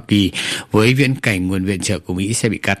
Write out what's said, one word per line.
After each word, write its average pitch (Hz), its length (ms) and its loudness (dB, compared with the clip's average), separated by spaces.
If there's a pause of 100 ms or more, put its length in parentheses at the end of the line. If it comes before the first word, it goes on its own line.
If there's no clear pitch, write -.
Kỳ 101 240 4 (400)
với 110 220 4
viễn 135 220 2
cảnh 95 320 -2
nguồn 95 180 -2
viện 95 160 -2
trợ 90 180 -2
của - 140 -8
Mỹ 98 200 -2
sẽ 120 160 -2
bị 98 80 -2
cắt. - 240 -2